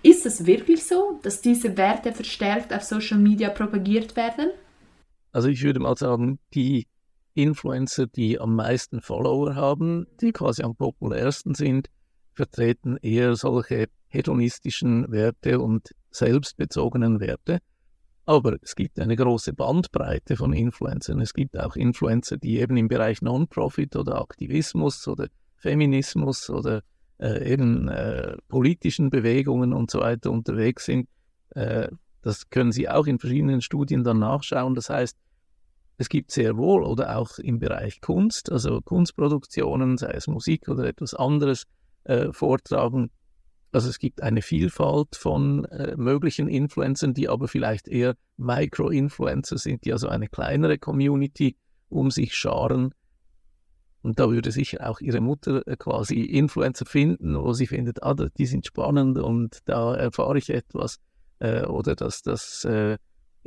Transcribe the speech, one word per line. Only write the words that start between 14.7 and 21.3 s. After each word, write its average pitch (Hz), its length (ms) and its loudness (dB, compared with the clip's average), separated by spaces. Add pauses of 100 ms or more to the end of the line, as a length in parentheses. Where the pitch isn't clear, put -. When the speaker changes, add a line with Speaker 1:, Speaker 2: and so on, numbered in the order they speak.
Speaker 2:
Werte 113 480 0
und 113 300 -2 (220)
selbstbezogenen 123 1080 0
Werte. - 400 -4 (680)
Aber 131 360 4
es - 140 -14
gibt - 240 -4
eine 113 160 0
große 123 380 0
Bandbreite - 840 -2
von 69 160 0
Influencern. - 680 -2
Es 113 120 -4